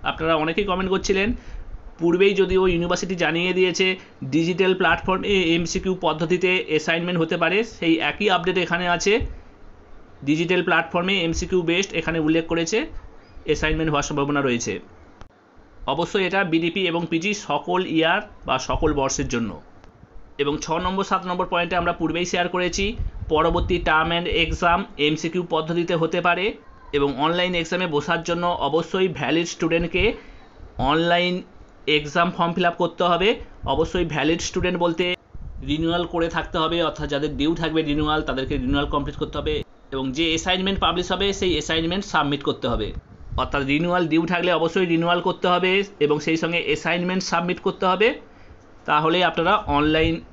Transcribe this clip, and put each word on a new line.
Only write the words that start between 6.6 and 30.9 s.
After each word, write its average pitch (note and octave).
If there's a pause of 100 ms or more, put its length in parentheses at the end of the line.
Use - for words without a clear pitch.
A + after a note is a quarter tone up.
assignment E3+
হতে E3
পারে, E3+ (200)
সেই E3 (160)
একই E3+ (100)
update F3
এখানে F3 (100)
আছে। G3 (1160)
digital E3+
প্ল্যাটফর্মে F3 (120)
এমসিকিউ F3 (100)
based F3+ (100)
এখানে D#3+
উল্লেখ D#3+
করেছে E3 (680)
assignment D#3
হওয়ার C#3+
সম্ভাবনা C#3+
রয়েছে। A#2+ (1160)
অবশ্যই E3+
এটা F#3+ (120)
বিডিপি E3+
এবং E3+
পিজি F3 (160)
সকল F3 (160)
year E3 (280)
বা B2+ (120)
সকল C#3+ (100)
বর্ষের C3+
জন্য। A#2 (920)
এবং C#3+ (100)
ছ - (200)
নম্বর, F#3+
সাত F#3
নম্বর F3+
পয়েন্টে F3
আমরা E3+
পূর্বেই E3
share F3
করেছি, F3+ (480)
পরবর্তী E3+ (120)
term D#3+
and F3 (180)
exam E3+ (280)
এমসিকিউ E3 (120)
পদ্ধতিতে E3+
হতে E3+
পারে। F3+ (500)
এবং C#3+ (140)
online F3+
এক্সামে F3+
বসার E3
জন্য F3 (240)
অবশ্যই E3+ (100)
valid D#3
স্টুডেন্টকে E3+ (880)